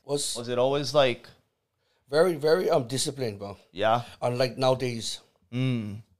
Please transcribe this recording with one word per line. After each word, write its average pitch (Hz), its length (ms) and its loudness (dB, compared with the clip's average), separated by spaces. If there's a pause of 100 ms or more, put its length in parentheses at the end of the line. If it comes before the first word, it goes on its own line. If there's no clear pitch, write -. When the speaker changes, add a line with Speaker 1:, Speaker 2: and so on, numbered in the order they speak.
Speaker 1:
Was 143 320 -4
Speaker 2:
Was 120 120 -8
it 123 100 -2
always, 135 360 0
like 131 340 2 (800)
Speaker 1:
Very, 165 240 4
very, 160 360 2
um, 143 160 2
disciplined, 113 520 -4
bro. 101 180 -12 (160)
Speaker 2:
Yeah? 110 300 2 (200)
Speaker 1:
Unlike 123 360 0
nowadays. 127 640 -2 (320)
Speaker 2:
Mm. 117 500 -2 (180)